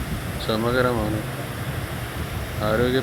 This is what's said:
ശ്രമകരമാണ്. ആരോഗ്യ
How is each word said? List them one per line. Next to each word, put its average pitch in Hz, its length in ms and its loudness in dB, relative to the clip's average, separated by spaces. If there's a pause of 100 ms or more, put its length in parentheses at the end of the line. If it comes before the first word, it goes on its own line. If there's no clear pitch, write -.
(440)
ശ്രമകരമാണ്. 117 760 2 (1500)
ആരോഗ്യ 123 360 4